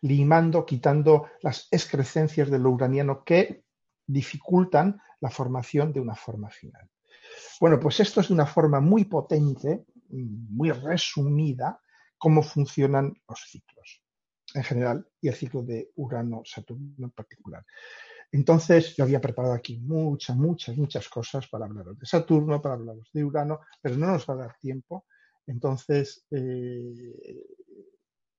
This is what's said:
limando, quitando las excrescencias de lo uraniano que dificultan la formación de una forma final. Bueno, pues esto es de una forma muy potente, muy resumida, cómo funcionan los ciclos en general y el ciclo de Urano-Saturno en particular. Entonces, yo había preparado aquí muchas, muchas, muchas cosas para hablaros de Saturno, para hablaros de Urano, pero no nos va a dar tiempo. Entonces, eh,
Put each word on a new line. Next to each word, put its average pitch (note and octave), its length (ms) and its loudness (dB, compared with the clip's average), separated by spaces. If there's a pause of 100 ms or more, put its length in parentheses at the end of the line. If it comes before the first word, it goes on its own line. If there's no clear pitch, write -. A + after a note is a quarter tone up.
limando, D#3 640 4
quitando D3 600 4 (140)
las - 280 -4
excrescencias D3+ 800 0
de C#3 80 2
lo B2+ 140 4
uraniano C3+ 520 0
que - 420 2 (420)
dificultan F3+ 920 2 (200)
la C3 100 -4
formación C3+ 640 -2
de C3+ 60 -4
una A2+ 160 -6
forma A2 340 -12
final. - 400 -20 (680)
Bueno, D#3+ 200 6
pues C#3+ 200 0
esto G3+ 220 2
es D#3+ 80 0
de G3 40 4
una D3+ 140 4
forma D3+ 320 4
muy G3 260 4
potente, D3 800 -2 (260)
muy A#2 600 -4
resumida, C#3+ 1080 -2 (380)
cómo D#3 240 6
funcionan C#3 720 0 (140)
los - 200 -20
ciclos - 540 -20 (540)
en C3+ 80 -4
general B2 440 -2 (140)
y D#3 60 0
el B2 80 -2
ciclo C3 260 -8
de A#2+ 340 -8
Urano-Saturno A#2+ 1080 -10
en B2 60 -12
particular. - 520 -20 (680)
Entonces, E3 640 4
yo C#3+ 80 2
había C3 180 0
preparado B2 320 -2
aquí A#2+ 240 -8
muchas, D3 580 -4
muchas, C#3+ 400 -2
muchas C#3+ 320 -4
cosas A#2+ 400 -10
para A2 180 -10
hablaros G2+ 340 -16
de B2 80 -16
Saturno, D#3 520 0
para C#3 160 -6
hablaros A2+ 380 -14
de D3+ 100 -4
Urano, D3 360 -4 (200)
pero C3 180 -4
no D#3+ 100 0
nos F3+ 200 -2
va C#3 60 -4
a B2+ 40 -8
dar B2 200 -14
tiempo. C3+ 480 -10 (400)
Entonces, C#3 840 -4
eh, B2 1120 -10 (920)